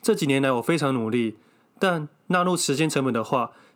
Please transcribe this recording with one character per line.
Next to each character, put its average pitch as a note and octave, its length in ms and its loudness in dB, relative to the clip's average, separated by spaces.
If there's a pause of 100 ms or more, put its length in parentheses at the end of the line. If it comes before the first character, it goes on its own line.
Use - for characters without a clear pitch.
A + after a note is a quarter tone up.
这 A3 140 2
几 F#3 100 -4
年 C#3 160 2
来 C3+ 120 2
我 A#2 100 -2
非 E3 160 0
常 C3+ 160 0
努 A2 160 -4
力， A2+ 260 -2 (440)
但 E3+ 280 0 (200)
纳 F3+ 160 2
入 F3+ 120 0
时 C#3 200 0
间 D#3+ 120 2
成 C#3+ 160 -2
本 B2+ 80 0
的 A2+ 120 -2
话， B2 260 -2 (260)